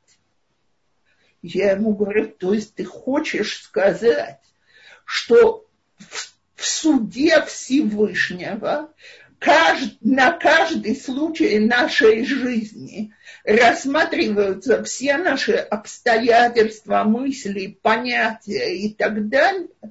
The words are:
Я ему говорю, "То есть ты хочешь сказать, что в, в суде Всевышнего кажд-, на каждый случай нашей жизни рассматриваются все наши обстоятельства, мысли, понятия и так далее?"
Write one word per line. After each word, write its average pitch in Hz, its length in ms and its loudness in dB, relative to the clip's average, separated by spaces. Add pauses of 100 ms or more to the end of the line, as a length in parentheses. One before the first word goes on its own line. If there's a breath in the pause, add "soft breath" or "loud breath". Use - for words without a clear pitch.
(1400)
Я 185 300 0
ему 208 220 0
говорю, 202 340 -2
"То 185 260 -4
есть 220 220 -6
ты 190 80 -10
хочешь 262 800 -6
сказать, 196 800 0 (640 soft breath)
что - 600 2 (340)
в, - 340 -16 (220)
в - 100 -10
суде 277 800 2
Всевышнего 208 1500 -4 (500 loud breath)
кажд-, - 600 2
на 262 300 2
каждый 320 640 0
случай 277 600 -2
нашей 226 680 2
жизни 233 880 -6 (320 loud breath)
рассматриваются 226 1400 2
все 277 340 -4
наши 285 360 -2
обстоятельства, 226 1500 0
мысли, 208 800 -4
понятия 226 920 -2
и 208 180 -6
так 208 360 -4
далее?" 339 400 0 (220)